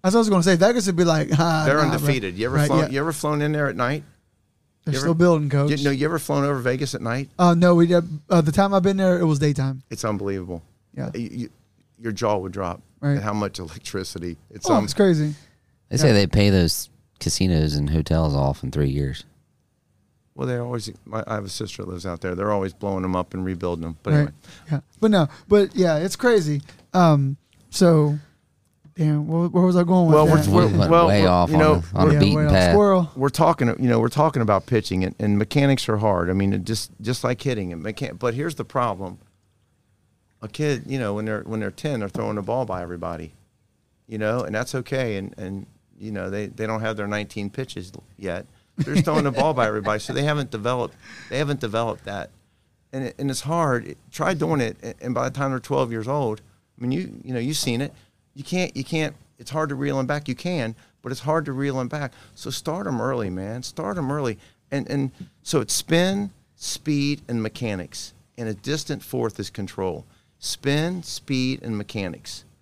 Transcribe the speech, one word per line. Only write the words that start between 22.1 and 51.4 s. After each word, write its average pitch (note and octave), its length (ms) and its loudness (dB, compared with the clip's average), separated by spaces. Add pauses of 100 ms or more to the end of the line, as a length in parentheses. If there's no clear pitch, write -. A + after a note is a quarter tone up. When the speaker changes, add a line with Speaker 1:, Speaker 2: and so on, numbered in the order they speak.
Speaker 2:
there. F2+ 140 -4
They're G2+ 160 -2
always G2 220 -2
blowing G2 300 -4
them F#2 120 -2
up F2+ 200 -4
and F#2 100 -6
rebuilding F2 400 -4
them. E2 180 -10
But - 120 -4
Speaker 1:
Right. D3 40 6
Speaker 2:
anyway. D3 140 0 (400)
Speaker 1:
Yeah. C#3+ 80 -2 (180)
But A3 140 4
no, E3 160 4 (180)
but G3+ 300 4
yeah, E3+ 220 2
it's F#3 180 -4
crazy. E3 440 2 (320)
Um, D3 440 4 (340)
so, D3+ 480 4 (760)
damn, D3+ 320 0
where, E3+ 220 0
where F3+ 160 2
was F3+ 120 4
I F3 80 4
going F3 220 6
with D#3+ 80 8
Speaker 2:
Well, D3+ 120 8
Speaker 1:
that? D#3 220 6
Speaker 2:
we're, - 200 6
Speaker 3:
We - 100 2
went - 120 4
Speaker 2:
well, E3+ 180 8
Speaker 3:
way G2+ 140 6
Speaker 2:
we're, F#2 60 6
Speaker 3:
off F2+ 220 4
Speaker 2:
you D#3 60 2
Speaker 3:
on D#3 40 6
Speaker 2:
know, D3+ 220 6 (120)
Speaker 3:
a, F#2+ 40 0
on F#2 120 6
a - 40 6
Speaker 1:
Yeah, D3 40 4
Speaker 3:
beaten G2+ 160 6
Speaker 1:
way - 120 2
off. - 60 4
Speaker 3:
path. F2+ 200 6
Speaker 1:
Squirrel. F#3+ 420 6
Speaker 2:
we're C3 140 0
talking, D3+ 400 4 (100)
you B2+ 100 2
know, A2+ 120 4
we're A#2 80 2
talking D3 320 2
about G#2 240 2
pitching F#2+ 400 0
and, F#2 140 -4
and G#2 200 2
mechanics C#3 520 2
are G#2+ 80 0
hard. F#2 320 0
I - 20 0
mean, G2 220 2
it F#2+ 100 -4
just, - 260 -6 (120)
just B2 220 -4
like B2 180 -2
hitting. G#2 300 -4
And D#2+ 120 -12
mechan-, - 340 -8
but A#2+ 140 -2
here's D3 220 -6
the A#2+ 100 -10
problem. G2 540 -4 (1200)
A A2 80 -12
kid, D3 380 -4
you C3+ 120 -6
know, G#2 160 -2
when G#2+ 100 -6
they're, G#2+ 180 -6
when A2 180 -6
they're G2+ 100 -4
ten, C#3 300 -6
they're G2+ 80 -6
throwing G#2+ 260 -6
the G2+ 80 -6
ball A#2 220 -4
by F#2 180 -6
everybody, E2+ 500 -10 (760)
you A2 100 -10
know, A2 220 -2
and G#2 140 -6
that's A2+ 200 -4
okay. B2 420 -4
And, G2 220 -8
and, G2 280 -10 (320)
you G#2+ 120 -14
know, F#2+ 200 -8
they, G2+ 160 -6
they A2 200 -10
don't A2 140 -6
have A2 160 -4
their G#2 100 -6
nineteen G#2 420 -6
pitches F#2+ 440 -12 (260)
yet. F#2 260 -8 (320)
They're C#3+ 180 -4
just D#3 100 4
throwing D#3 200 0
the C#3 60 0
ball C#3 240 0
by A#2 140 2
everybody, G#2+ 320 -2
so - 140 -10
they C#3 100 0
haven't D3 260 -2
developed, A#2+ 460 -4 (340)
they B2+ 80 -4
haven't C#3+ 220 -2